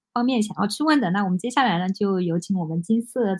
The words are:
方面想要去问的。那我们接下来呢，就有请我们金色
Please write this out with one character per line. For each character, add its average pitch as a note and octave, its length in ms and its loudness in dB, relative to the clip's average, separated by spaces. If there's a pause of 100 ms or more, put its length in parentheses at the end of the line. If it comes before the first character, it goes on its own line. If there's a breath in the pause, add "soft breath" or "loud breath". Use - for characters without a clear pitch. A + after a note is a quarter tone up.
(140)
方 A#3+ 100 -2
面 B3 180 2
想 G#3+ 200 -4
要 G3+ 60 2
去 - 180 -6
问 D4+ 160 4
的。 F3 100 2
那 G3+ 140 0
我 F#3 40 0
们 F3+ 80 2
接 A#3 120 -6
下 C4 160 2
来 F3+ 140 2
呢， F3+ 100 -2
就 G3 320 0
有 E3+ 180 0
请 F#3+ 180 -2
我 F3 80 -2
们 D#3+ 160 -2
金 A3+ 200 0
色 A3+ 380 -2